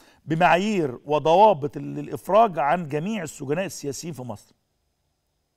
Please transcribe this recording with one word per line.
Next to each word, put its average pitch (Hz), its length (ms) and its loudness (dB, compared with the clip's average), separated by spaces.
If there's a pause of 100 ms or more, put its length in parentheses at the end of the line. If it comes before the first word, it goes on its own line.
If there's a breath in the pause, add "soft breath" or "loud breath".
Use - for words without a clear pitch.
(240 soft breath)
بمعايير 165 800 2
وضوابط 151 720 4
للافراج 147 840 0
عن 156 300 0
جميع 175 340 -4
السجناء 151 440 -6
السياسيين 147 480 -10
في 123 80 -12
مصر. 113 320 -14 (1040)